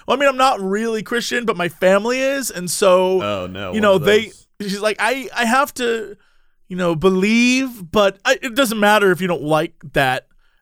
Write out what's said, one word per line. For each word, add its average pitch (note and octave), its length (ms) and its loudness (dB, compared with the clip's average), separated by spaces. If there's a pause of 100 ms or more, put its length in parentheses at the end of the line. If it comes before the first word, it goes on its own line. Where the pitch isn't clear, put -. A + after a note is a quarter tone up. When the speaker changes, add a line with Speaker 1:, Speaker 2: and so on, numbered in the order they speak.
Speaker 1:
"Well, A#3 80 0
I - 40 -4
mean, C#4+ 100 4
I'm B3+ 80 -6
not C4 240 2
really A3 400 -2
Christian, A#3+ 420 -4
but G#3 140 -4
my F3 100 -2
family G3+ 520 0
is, C4+ 300 -2
and F3+ 200 -8
so, F#3 520 2
Speaker 2:
Oh, G2+ 240 -4
no, F#2+ 220 -10
Speaker 1:
you F3+ 60 -8
Speaker 2:
one G#3+ 80 -2
Speaker 1:
know, G#3 140 6
Speaker 2:
of D#3+ 80 0
Speaker 1:
they," G#3+ 200 4
Speaker 2:
those. - 220 -20 (160)
Speaker 1:
she's G3+ 180 -8
like, G#3+ 180 -2
"I, B3 380 -4
I A#3+ 80 -2
have C4 300 0
to, A3+ 420 -6 (520)
you F#3 80 -10
know, F3 200 0
believe, A3 920 0
but G3+ 340 2
I, C4 180 2
it B3+ 140 -8
doesn't A3+ 240 0
matter G#3 320 4
if E3 80 -2
you F#3 80 -2
don't E3+ 140 -2
like D#3 320 -2 (180)
that." C3+ 340 0 (360)